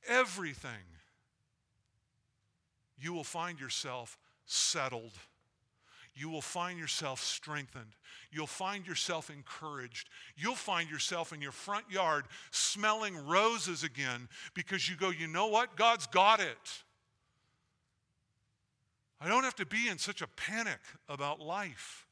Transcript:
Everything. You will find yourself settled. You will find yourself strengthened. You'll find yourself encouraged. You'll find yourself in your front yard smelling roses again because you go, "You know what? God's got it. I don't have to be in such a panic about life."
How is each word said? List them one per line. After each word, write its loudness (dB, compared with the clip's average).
Everything. 0
You -6
will -4
find -4
yourself -6
settled. 0
You -10
will -6
find -4
yourself -2
strengthened. -6
You'll -4
find -4
yourself -2
encouraged. -10
You'll 0
find 0
yourself -2
in -10
your -8
front -6
yard 4
smelling 2
roses 4
again -4
because -2
you -4
go, 2
"You -2
know 2
what? 4
God's 6
got 10
it. -6
I -4
don't 6
have 0
to -4
be 0
in -2
such -4
a -4
panic -4
about -4
life." -8